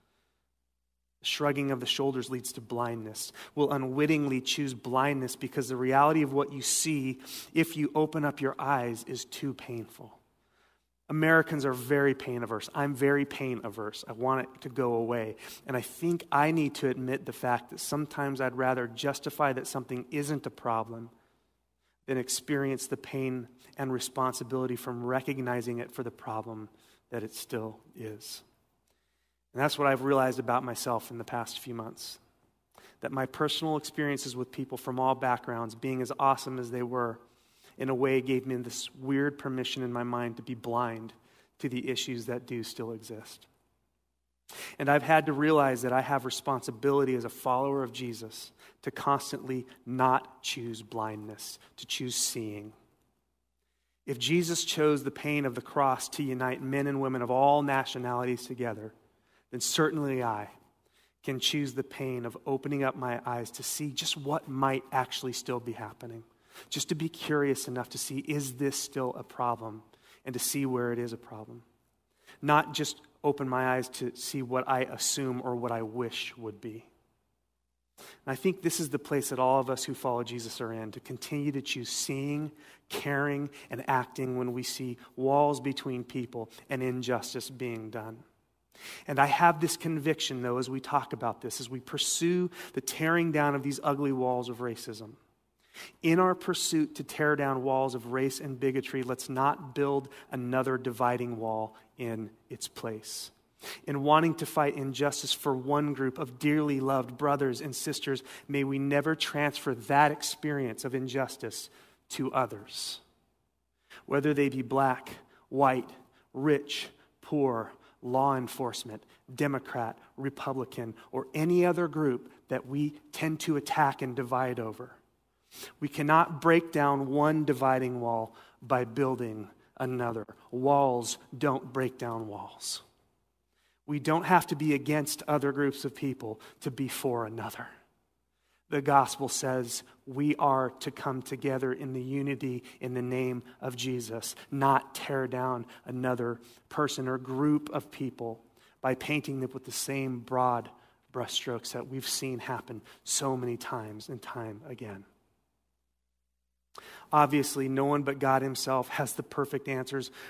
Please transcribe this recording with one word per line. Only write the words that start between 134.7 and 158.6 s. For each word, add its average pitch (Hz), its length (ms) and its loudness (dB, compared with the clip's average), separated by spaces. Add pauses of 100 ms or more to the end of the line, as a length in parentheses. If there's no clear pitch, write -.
against 143 540 0
other 143 260 2
groups 139 320 0
of 139 100 -6
people 123 460 -6 (200)
to 147 100 -6
be 131 180 -2
for 120 380 0
another. 110 400 -8 (1040)
The 147 120 0
gospel 139 480 4
says 127 540 -2 (240)
we 147 300 2
are 131 340 4 (100)
to 135 120 -6
come 131 300 -4
together 131 500 -2
in 131 200 -6
the 131 80 -4
unity 131 640 -2 (180)
in 127 140 -4
the 123 80 -2
name 123 400 -2 (180)
of 131 140 -6
Jesus, 117 640 -4 (160)
not 135 420 4
tear 135 320 -2
down 127 400 -2 (180)
another 123 540 -2 (300)
person 135 400 0
or 131 100 0
group 147 520 2
of 147 200 -4
people 120 540 -6 (360)
by 131 140 2
painting 139 460 -2
them 127 120 -2
with 131 120 -12
the 120 80 -12
same 135 480 -4
broad 123 500 2 (420)
brushstrokes - 600 -4
that 120 160 -6
we've 131 180 -6
seen 131 320 -4
happen 113 420 -6 (220)
so 135 340 0
many 120 200 -2
times 110 520 -8
and 127 140 -10
time 110 460 -10
again. 107 360 -12 (2000)
Obviously, 143 560 4
no 135 180 2
one 147 180 2
but 139 160 -2
God 135 200 4
himself 131 500 0